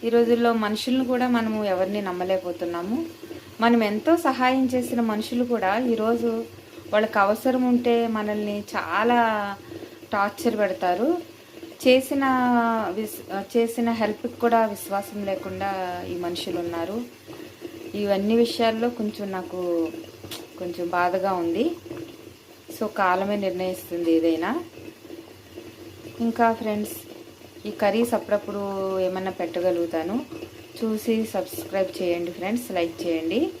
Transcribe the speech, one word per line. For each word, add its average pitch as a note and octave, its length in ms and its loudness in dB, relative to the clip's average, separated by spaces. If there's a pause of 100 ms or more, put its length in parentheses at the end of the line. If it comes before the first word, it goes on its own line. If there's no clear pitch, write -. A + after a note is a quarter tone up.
ఈ A#3 40 0
రోజుల్లో A#3 440 6
మనుషులను A3+ 580 2
కూడా B3 160 2
మనము A3 380 2
ఎవరిని F#3+ 360 0
నమ్మలేకపోతున్నాము. F3+ 1040 -2 (560)
మనం A#3 220 6
ఎంతో G#3+ 340 4
సహాయం C4 560 2
చేసిన A#3+ 280 0
మనుషులు A3 420 0 (100)
కూడా F#3+ 180 2 (220)
ఈరోజు A3+ 520 0 (460)
వాళ్ళకి G#3+ 280 4
అవసరం A3+ 520 4
ఉంటే A#3+ 360 4
మనల్ని G#3 560 -2 (120)
చాలా G#3+ 440 2 (920)
టార్చర్ G#3+ 480 0
పెడతారు. F#3+ 560 2 (680)
చేసిన C4 360 4 (720)
విస్-, G#3 460 -6 (140)
చేసిన A#3 340 2
హెల్ప్కి G#3+ 540 -2
కూడా A3+ 200 6
విశ్వాసం G3+ 600 -4
లేకుండా F#3+ 440 -4 (440)
ఈ - 20 -4 (100)
మనుషులు F3 400 -4
ఉన్నారు. E3+ 360 -4 (1040)
ఇవన్నీ G3+ 320 2 (100)
విషయాల్లో A3+ 440 2
కొంచెం G#3 480 -4
నాకు F3 540 -2 (680)
కొంచెం F3 380 -4
బాధగా F#3 360 2 (100)
ఉంది. E3+ 220 2 (1120)
So, A3 80 -2
కాలమే G3 480 2
నిర్ణయిస్తుంది F#3 840 -2
ఏదైనా. E3+ 440 0 (1600)
ఇంకా A3+ 340 2
ఫ్రెండ్స్, G#3+ 440 -4 (720)
ఈ - 20 -8 (100)
కర్రీస్ A3 360 4
అప్పుడప్పుడు G3+ 440 -2 (380)
ఏమన్నా F#3 400 0
పెట్టగలుగుతాను. F3 840 0 (540)
చూసి A3 540 0
సబ్స్క్రైబ్ F#3+ 580 -2 (100)
చేయండి F3 360 0
ఫ్రెండ్స్, G#3 400 -4
లైక్ E3+ 260 -2
చేయండి. E3+ 580 0